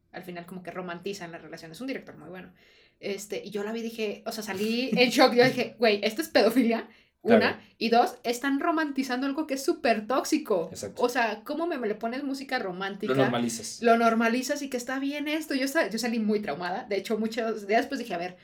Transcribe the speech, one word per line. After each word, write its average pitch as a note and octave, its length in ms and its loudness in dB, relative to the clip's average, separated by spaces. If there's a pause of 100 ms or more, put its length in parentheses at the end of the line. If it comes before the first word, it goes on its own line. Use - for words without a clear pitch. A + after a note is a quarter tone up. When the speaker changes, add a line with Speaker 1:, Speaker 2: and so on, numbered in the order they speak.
(140)
Speaker 1:
al E3+ 100 -14
final F3 220 -12
como F#3 180 -14
que E3+ 80 -10
romantizan F3+ 640 -8
la E3 60 -14
relación. D#3+ 340 -16
Es E3+ 80 -14
un C4 60 -8
director A#3 300 -8
muy D3+ 120 -18
bueno. F#3 240 -16 (480)
Este, G3 420 -6
y G3+ 60 -12
yo G3+ 140 -4
la G#3+ 100 -4
vi A#3 60 -4
y A3+ 40 -6
dije, A3 440 -6
o A3+ 40 -6
sea, A3 120 -8
salí A3+ 500 -2
en B3 160 6
shock. B3 240 6
Yo A#3+ 100 8
dije, B3+ 360 2
"Güey, G#3+ 240 4
¿esto A3+ 180 -2
es - 80 -6
pedofilia?". A3+ 580 4 (360)
Una. A3 160 8
Speaker 2:
Claro. A#3 180 2 (200)
Speaker 1:
Y A3 120 0
dos, A#3 340 6
están C#4 360 0
romantizando C#4 680 0
algo D4 200 -2
que C4+ 80 -2
es C4+ 80 -6
súper A3+ 440 2
tóxico. B3 640 0
Speaker 2:
Exacto. - 320 -4
Speaker 1:
O B3 60 4
sea, A3+ 340 0
¿cómo D4+ 240 -4
me, E4 100 -2
me A#3+ 100 -4
le G#3 80 -2
pones B3 280 -6
música C4 360 -4
romántica? G3 540 -4
Speaker 2:
Lo C3+ 100 6
normalizas. - 580 -2
Speaker 1:
Lo A#3 160 6
normalizas A#3 640 2
y C4+ 60 -8
que B3 80 -4
está C4 220 -6
bien C#4+ 280 -4
esto. D#4 280 -4
Yo C4 120 0
sa-, C4+ 220 0
yo G#3+ 100 -4
salí A#3 200 -2
muy G#3 220 2
traumada. F3+ 480 -6
De G3 80 0
hecho, G3+ 220 -2
muchos A3 480 -4
días A3 140 4
después C#4 180 -6
dije, - 140 -8
"A F3 40 -4
ver, F3+ 260 -8